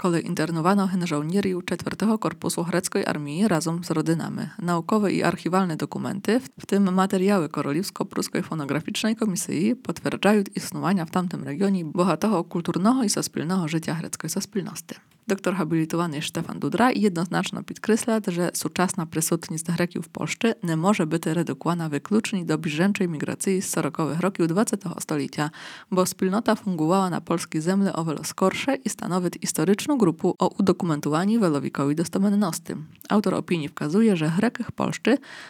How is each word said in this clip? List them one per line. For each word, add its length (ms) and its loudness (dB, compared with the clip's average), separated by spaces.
kiedy 180 2
internowano 680 2
żołnierzy 500 0
czwartego 520 0
Korpusu 460 -2
Greckiej 420 0
Armii 420 0
razem 360 0
z 60 -4
rodzinami. 520 0
Naukowe 540 2
i 100 2
archiwalne 540 2
dokumenty, 640 -2
w 60 -16
tym 280 4
materiały 540 2
Koroliwsko-Pruskiej 920 -4
Fonograficznej 760 -2
Komisji, 600 0
potwierdzają 680 2
istnienie 520 -2
w 40 -10
tamtym 340 -2
regionie 400 0
bogatego 600 2
kulturnego 580 0
i 80 2
sospólnego 580 -2
życia 260 -2
greckiej 360 -8
sospólności. 640 -6
Doktor 280 -2
habilitowany 680 -2
Stefan 360 -6
Dudra 340 2
jednoznacznie 720 0
podkreśla, 680 0
że 240 0
współczesna 540 -2
prysutność 580 -2
Greków 420 -2
w 20 -20
Polsce 540 -2
nie 140 0
może 300 4
być 200 -2
redukowana 640 0
wyklucznie 560 0
do 140 2
bieżącej 500 2
migracji 540 -2
z 80 -6
sorokowych 500 -2
roków 280 2
dwudziestego 520 0
stulecia, 500 -2
bo 140 4
wspólnota 500 0
fungowała 560 2
na 100 -2
polskiej 420 -2
ziemi 320 4
o 100 -2
wiele 200 -4
skorsze 500 0
i 140 -4
stanowi 420 -2
historyczną 580 0
grupę 400 2
o 100 4
udokumentowaniu 920 2
wielowiekowej 560 2
dostomenności. 800 0
Autor 260 2
opinii 340 -2
wskazuje, 480 2
że 200 2
Greky 280 0
w 80 -8
Polsce 460 2